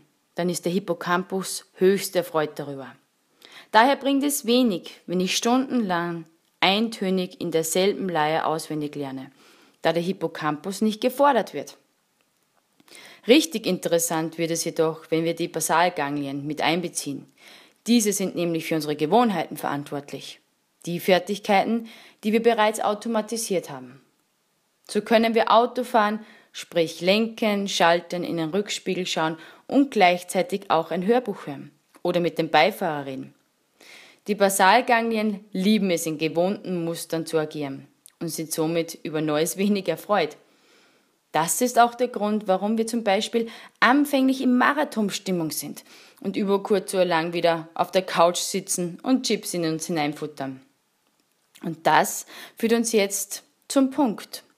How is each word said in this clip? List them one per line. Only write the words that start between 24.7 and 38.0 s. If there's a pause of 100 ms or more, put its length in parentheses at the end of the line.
So
können
wir
Auto
fahren, (280)
sprich
lenken,
schalten,
in
den
Rückspiegel
schauen (300)
und
gleichzeitig
auch
ein
Hörbuch
hören (300)
oder
mit
dem
Beifahrer
reden. (920)
Die
Basalganglien
lieben
es,
in
gewohnten
Mustern
zu
agieren (340)